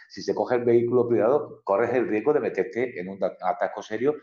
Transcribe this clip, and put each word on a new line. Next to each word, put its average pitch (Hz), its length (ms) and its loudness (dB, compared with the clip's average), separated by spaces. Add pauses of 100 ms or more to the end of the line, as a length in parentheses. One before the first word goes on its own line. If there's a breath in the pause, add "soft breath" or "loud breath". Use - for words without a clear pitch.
si 95 140 -16
se 98 120 0
coge 110 200 0
el 120 100 0
vehículo 120 440 4
privado, 120 560 2
corres 104 300 2
el 117 120 2
riesgo 107 260 0
de 147 80 2
meterte 107 600 -2
en 92 80 -8
un 98 140 -10
atasco 92 600 -2
serio, 120 400 -2